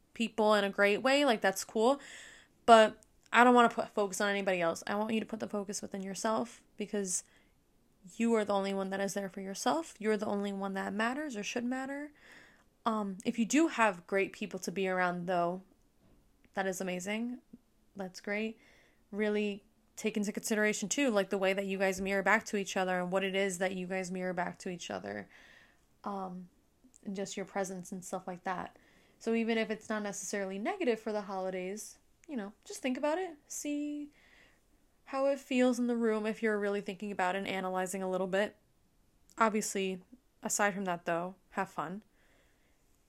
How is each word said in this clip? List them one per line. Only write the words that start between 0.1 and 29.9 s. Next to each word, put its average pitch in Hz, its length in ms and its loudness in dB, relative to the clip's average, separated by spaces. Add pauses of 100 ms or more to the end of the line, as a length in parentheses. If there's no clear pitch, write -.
people 214 400 2
in 202 100 4
a 196 60 0
great 202 320 4
way, 277 220 4
like, 233 160 4
that's 196 240 0
cool. 247 360 2 (680)
But 220 360 10 (300)
I 233 120 10
don't 247 100 10
wanna 240 160 8
put - 180 -4
focus 202 320 -2
on 208 80 2
anybody 196 320 0
else. 165 260 0
I 208 100 -2
want 220 180 -2
you 220 60 0
to 214 60 -4
put 220 140 -10
the 226 80 -6
focus 202 320 -6
within 202 220 -8
yourself 220 580 -4 (160)
because 196 480 -4 (920)
you 233 180 2
are 214 100 2
the 202 80 0
only 196 220 0
one 196 160 -2
that 196 100 -2
is 196 140 -2
there 196 140 -4
for 196 120 -12
yourself. 247 580 -2
You're 214 180 0
the 208 100 -4
only 202 260 -2
one 196 220 -4
that 190 180 -4
matters 240 440 -4
or 208 60 -6
should 240 220 -4
matter. 269 460 -6 (760)
Um, 208 380 -2
if 233 140 -2
you 233 60 4
do 302 240 4
have 208 380 2
great 196 260 0
people 190 280 -8
to - 100 -8
be 190 180 0
around, 180 380 0
though, 180 360 0 (920)
that 190 120 -2
is 190 140 -2
amazing. 208 580 -4 (580)
That's 185 240 -10
great. 220 380 -4 (520)
Really 208 520 0 (360)
take 214 180 -2
into 208 160 0
consideration 214 560 0
too, 277 220 2
like, 196 180 2
the 208 100 -2
way 190 140 2
that 196 140 -2
you 190 100 -2
guys 190 240 0
mirror 196 220 0
back 208 240 4
to - 100 -4
each 196 200 -4
other 185 240 0
and 180 100 -4
what 190 140 2
it 190 100 -2
is 196 240 0
that 190 160 0
you 180 120 -6
guys 185 240 -4
mirror 185 220 -4
back 175 280 -4
to 196 100 -8
each 175 200 -10
other. 101 380 -8 (760)
Um, 185 420 -8 (580)
and 196 120 -8
just 190 200 -6
your 196 80 -6
presence 185 460 -6
and 185 140 -10
stuff 185 220 -8
like 180 180 -10
that. 180 320 -6 (420)
So 226 160 0
even 226 240 2
if 214 120 0
it's 214 180 -8
not 214 140 -2